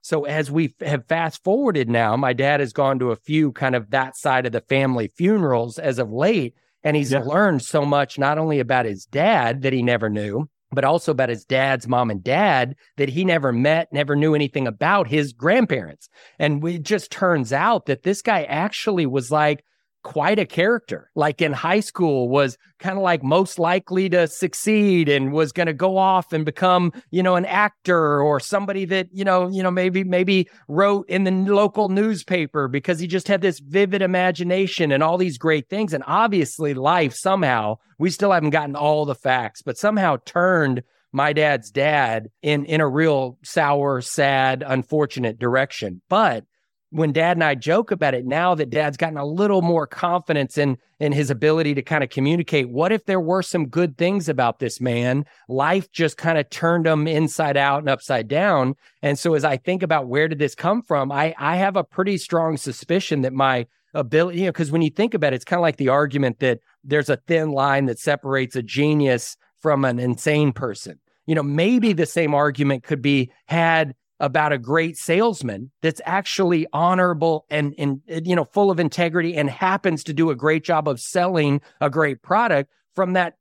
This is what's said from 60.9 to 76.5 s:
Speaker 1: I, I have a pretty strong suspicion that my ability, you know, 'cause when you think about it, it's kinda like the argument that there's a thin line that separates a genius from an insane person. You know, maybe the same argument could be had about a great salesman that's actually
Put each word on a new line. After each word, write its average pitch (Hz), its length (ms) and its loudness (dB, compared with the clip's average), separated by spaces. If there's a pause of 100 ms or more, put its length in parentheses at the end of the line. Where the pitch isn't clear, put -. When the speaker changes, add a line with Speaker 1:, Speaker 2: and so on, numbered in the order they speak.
Speaker 1:
I, 156 280 0
I 151 160 -2
have 196 200 0
a 180 80 0
pretty 190 360 -2
strong 160 380 0
suspicion 156 640 -4
that 131 120 -2
my 131 320 0 (300)
ability, 160 460 0
you 190 40 2
know, 175 60 0
'cause 147 200 -2
when 165 120 2
you 156 80 2
think 226 240 -2
about 147 180 2
it, 127 40 -2
it's - 80 -10
kinda 175 160 0
like 160 160 2
the 131 120 2
argument 139 520 0
that 127 180 2 (240)
there's 143 260 0
a 131 80 2 (100)
thin 156 260 0
line 139 340 2
that 117 100 -2
separates 135 580 -2
a 127 60 -2
genius 139 760 0 (240)
from 143 240 2
an 123 140 0
insane 139 540 0
person. 104 480 -10 (260)
You 160 80 -2
know, 151 80 0
maybe 196 520 2
the 160 120 0
same 151 300 -2
argument 139 480 0
could 143 180 -4
be 135 300 0 (160)
had 160 480 2 (240)
about 147 340 0
a 135 40 -2
great 156 380 -2
salesman 147 720 -2 (120)
that's 160 240 -2
actually 175 640 0